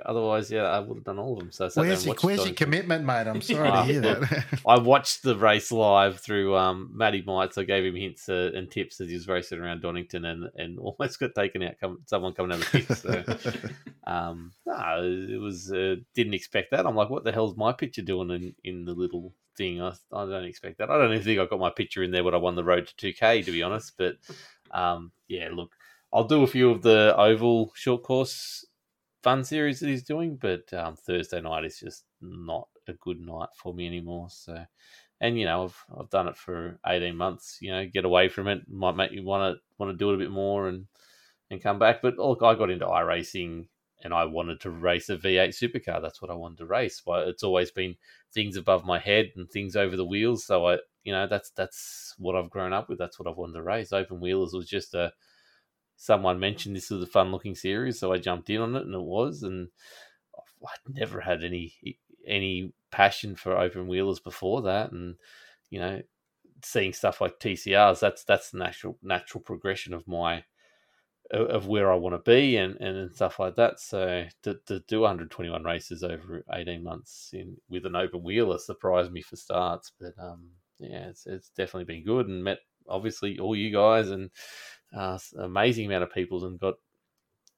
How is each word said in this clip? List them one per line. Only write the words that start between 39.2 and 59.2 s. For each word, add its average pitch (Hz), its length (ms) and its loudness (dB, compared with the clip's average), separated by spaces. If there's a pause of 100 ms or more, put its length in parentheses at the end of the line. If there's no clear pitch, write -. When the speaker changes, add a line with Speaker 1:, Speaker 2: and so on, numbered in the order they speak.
Speaker 1:
wanna, 95 320 0 (200)
wanna 98 180 -6
do 101 160 0
it 101 40 4
a 95 40 2
bit 95 120 -4
more 98 380 -2
and, 92 180 -8 (640)
and 98 120 -10
come 101 160 0
back. 117 220 6
But 123 160 2
look, 120 260 0
I 113 120 10
got 110 160 2
into 92 160 -2
iRacing 85 800 -2 (380)
and 85 100 -4
I 85 120 2
wanted 82 340 -6
to 95 100 -10
race 85 380 0
a 98 80 -4
V 92 220 2
eight 92 120 6
supercar. 117 500 -4
That's 80 220 -10
what 90 80 -8
I 87 40 -8
wanted 85 240 -12
to 82 80 -14
race. 113 380 -2
But 87 220 0
it's 90 160 -6
always 92 300 2
been 92 240 -6 (360)
things 101 240 -2
above 90 280 4
my 90 160 0
head 104 340 4
and 90 160 -12
things 101 240 -6
over 98 220 0
the 92 100 -2
wheels. 107 400 0
So 87 220 4
I, 90 100 4 (240)
you 101 100 -8
know, 95 140 0
that's, 98 240 -2
that's - 640 -10
what 92 200 -2
I've 87 140 -4
grown 92 220 -4
up 98 160 -2
with. - 100 -8
That's 87 200 -8
what 87 100 -10
I've 82 80 -8
wanted 85 180 -10
to 82 80 -10
race. 98 300 -4
Open 95 280 -2
Wheelers 90 320 0
was 90 160 -8
just - 260 -6
a, 87 180 0 (840)
someone 95 420 2
mentioned 98 380 -4
this 90 140 -10
was 98 120 -4
a 90 40 -6
fun 92 260 4
looking 95 240 -8
series, 113 420 -2
so 92 140 0
I 92 60 2
jumped 90 320 -4
in 107 100 0
on 117 160 -2
it, 127 80 -6
and 95 100 -10
it 92 80 -6
was. 120 400 -2